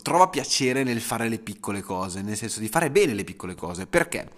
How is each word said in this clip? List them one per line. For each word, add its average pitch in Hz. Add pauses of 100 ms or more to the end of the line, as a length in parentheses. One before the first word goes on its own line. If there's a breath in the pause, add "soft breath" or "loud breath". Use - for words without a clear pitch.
trova 170
piacere 131
nel 123
fare 113
le 113
piccole 101
cose, 92
nel 104
senso 107
di 107
fare 151
bene 151
le 101
piccole 90
cose. 90
Perché? -